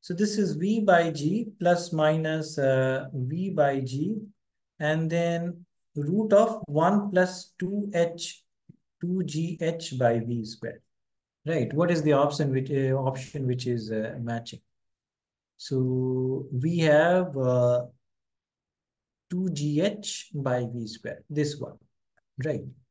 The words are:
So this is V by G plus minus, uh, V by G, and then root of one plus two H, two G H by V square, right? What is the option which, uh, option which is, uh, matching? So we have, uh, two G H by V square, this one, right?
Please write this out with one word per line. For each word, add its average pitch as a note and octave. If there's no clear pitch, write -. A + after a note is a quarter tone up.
So -
this G#3
is F3+
V G3+
by E3+
G D#3+
plus F3
minus, D#3
uh, C3
V D#3
by C#3
G, C#3+
and D#3
then E3+
root G3
of G#3+
one F#3
plus F3+
two G3+
H, E3+
two F3+
G D#3+
H E3
by A#2+
V A#2
square, -
right? C#3
What E3+
is E3
the D3
option C#3+
which, C3
uh, C3+
option C3+
which B2
is, A#2
uh, A2
matching? A#2
So B2+
we D#3+
have, D#3+
uh, B2
two F3+
G D3
H -
by B2
V A#2
square, A2
this D3
one, -
right? C#3+